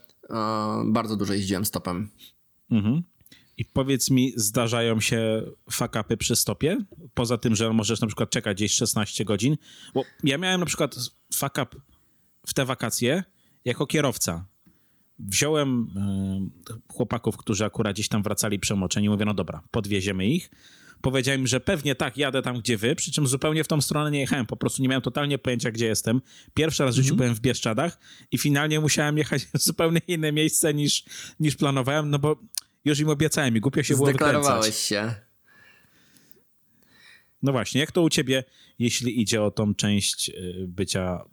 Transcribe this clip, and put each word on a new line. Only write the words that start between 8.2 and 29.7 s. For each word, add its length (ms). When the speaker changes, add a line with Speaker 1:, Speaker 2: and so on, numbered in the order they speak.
Speaker 2:
czekać 260
gdzieś 180
szesnaście 500
godzin. 320
Bo 100
ja 140
miałem 220
na 60
przykład 280
fuck-up 420
w 80
te 100
wakacje 600
jako 220
kierowca. 580
Wziąłem, 680
e, 40
chłopaków, 440
którzy 280
akurat 300
gdzieś 140
tam 140
wracali 360
przemoczeni. 500
Mówię, 160
„No 100
dobra, 360
podwieziemy 560
ich”. 240
Powiedziałem, 440
że 140
pewnie 340
tak, 220
jadę 260
tam, 160
gdzie 180
wy, 180
przy 180
czym 140
zupełnie 380
w 40
tą 120
stronę 300
nie 100
jechałem. 260
Po 100
prostu 260
nie 60
miałem 140
totalnie 360
pojęcia, 320
gdzie 160
jestem. 340
Pierwszy 300
raz 100
w 20
życiu 180
Speaker 1:
Mhm. 20
Speaker 2:
byłem 180
w 60
Bieszczadach 580
i 60
finalnie 420
musiałem 380
jechać 300
<laughs> 60
w 40
zupełnie 500